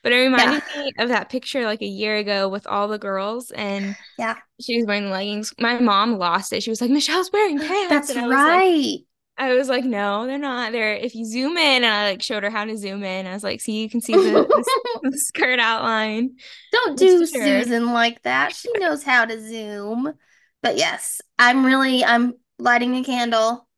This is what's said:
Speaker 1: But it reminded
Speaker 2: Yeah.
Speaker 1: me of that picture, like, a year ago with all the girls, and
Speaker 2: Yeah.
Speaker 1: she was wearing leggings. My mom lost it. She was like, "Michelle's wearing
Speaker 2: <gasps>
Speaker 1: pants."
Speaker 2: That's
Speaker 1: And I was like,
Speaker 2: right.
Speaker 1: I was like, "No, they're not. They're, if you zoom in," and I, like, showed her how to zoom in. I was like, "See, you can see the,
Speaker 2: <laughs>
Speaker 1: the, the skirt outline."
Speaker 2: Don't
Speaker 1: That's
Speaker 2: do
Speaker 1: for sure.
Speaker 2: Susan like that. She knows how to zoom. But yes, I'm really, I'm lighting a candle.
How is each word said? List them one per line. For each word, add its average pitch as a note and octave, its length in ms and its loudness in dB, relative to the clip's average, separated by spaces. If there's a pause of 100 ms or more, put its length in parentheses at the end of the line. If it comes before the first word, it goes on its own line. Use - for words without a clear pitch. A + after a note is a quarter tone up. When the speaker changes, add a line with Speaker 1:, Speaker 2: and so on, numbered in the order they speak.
Speaker 1:
But A#3 100 0
it B3 60 4
reminded B3+ 440 4 (120)
Speaker 2:
Yeah. D4 80 -6
Speaker 1:
me C#4 160 -6
of A#3 120 0
that G#3 200 -2
picture, B3+ 340 -4
like, G#3+ 180 -4
a G3+ 40 -6
year G#3 300 -4
ago G3+ 320 -2
with G3 180 -6
all G3+ 220 -2
the G#3+ 100 -4
girls, G3+ 540 -6
and G3+ 420 -6 (240)
Speaker 2:
Yeah. A3+ 180 -4 (240)
Speaker 1:
she A#3+ 180 -4
was A3+ 80 0
wearing G3+ 240 -2
leggings. G#3 480 -6
My A#3 200 0
mom G#3+ 400 2
lost F3 340 -2
it. G3+ 100 -4
She - 80 -6
was A3 120 -4
like, A#3+ 80 0
"Michelle's D4+ 420 0
wearing G4+ 260 2
Speaker 2:
<gasps> - 20 -2
Speaker 1:
pants." F4+ 280 -2
Speaker 2:
That's D4 220 2
Speaker 1:
And B3 80 -2
I A#3+ 80 -2
was C4 100 2
like, C#4 120 6
Speaker 2:
right. E4+ 500 4 (400)
Speaker 1:
I B3+ 160 0
was B3+ 160 2
like, B3+ 140 0
"No, G#3 420 -2
they're C4+ 100 -4
not. B3 360 -4
They're, G#3+ 240 0
if A#3 180 -8
you A3+ 100 -8
zoom B3+ 320 -2
in," C#4 280 2
and - 20 2
I, G#3 240 2
like, F#3+ 120 -6
showed G#3+ 200 -4
her G#3 80 -2
how G#3+ 160 -4
to A3 100 -8
zoom G3+ 280 -8
in. F#3+ 220 -6
I F#3 60 -10
was G#3 120 -10
like, G3 180 -6
"See, G#3+ 180 -4
you A3 80 -6
can A#3 140 -4
see A#3 120 -4
the, F#4+ 80 8
Speaker 2:
<laughs> A#4+ 800 2
Speaker 1:
the, C4 80 0
the C4+ 80 -8
skirt B3+ 420 0
outline." A3+ 760 -2 (360)
Speaker 2:
Don't G#4+ 260 0
Speaker 1:
That's - 20 0
Speaker 2:
do F#4 200 8
Speaker 1:
for E4 60 2
sure. D4+ 180 -4 (180)
Speaker 2:
Susan A#3 300 0
like A#3 320 2
that. B3+ 300 0
She - 240 -10
knows D4+ 260 0
how B3 200 4
to A3+ 160 -6
zoom. A3 720 -6 (500)
But - 140 0
yes, E3 460 -4 (160)
I'm B3+ 260 6
really, C4 400 2
I'm A#3+ 300 2 (240)
lighting A#3+ 380 2
a B3+ 80 -4
candle. A#3+ 600 -2 (120)